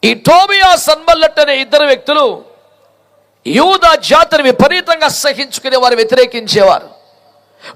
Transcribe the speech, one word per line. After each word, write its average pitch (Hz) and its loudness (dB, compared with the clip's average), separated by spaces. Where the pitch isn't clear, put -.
ఈ 226 0
టోబియా, 370 2
సన్బల్లట్ 320 0
అనే 294 0
ఇద్దరు 285 0
వ్యక్తులు 277 -2
యూదా 330 2
జాతిని 311 0
విపరీతంగా 320 0
సహించుకునే 269 -6
వారు, 247 0
వ్యతిరేకించేవారు, 220 0